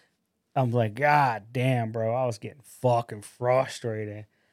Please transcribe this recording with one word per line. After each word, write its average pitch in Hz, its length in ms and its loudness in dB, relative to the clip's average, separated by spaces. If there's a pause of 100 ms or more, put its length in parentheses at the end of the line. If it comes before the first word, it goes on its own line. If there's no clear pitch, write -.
(560)
I'm 127 160 2
like, 113 240 0
"God 131 560 2
damn, 123 400 0
bro." 113 240 -2
I 131 100 0
was 120 120 -2
getting - 260 -16
fucking 117 600 -2
frustrated. 110 1000 -2 (280)